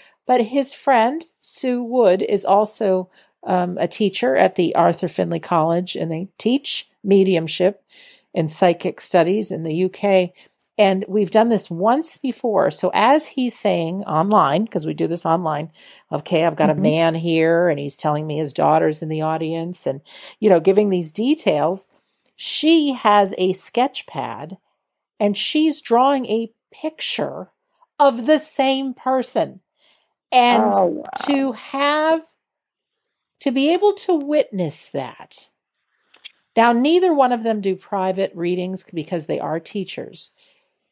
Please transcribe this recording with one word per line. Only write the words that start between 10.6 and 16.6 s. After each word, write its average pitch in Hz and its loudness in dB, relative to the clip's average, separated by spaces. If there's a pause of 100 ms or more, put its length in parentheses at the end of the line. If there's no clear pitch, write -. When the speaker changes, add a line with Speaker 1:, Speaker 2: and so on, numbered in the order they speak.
Speaker 1:
And 196 2
we've 190 0
done 233 4
this 214 0
once 220 -2
before. 226 -2
So - -2
as 269 4
he's 247 -4
saying 175 -2
online, 165 2
'cause 160 -6
we 156 -6
do 160 -2
this 165 -4
online, 160 -2 (400)
"Okay, 160 -2
I've 156 0
got 156 2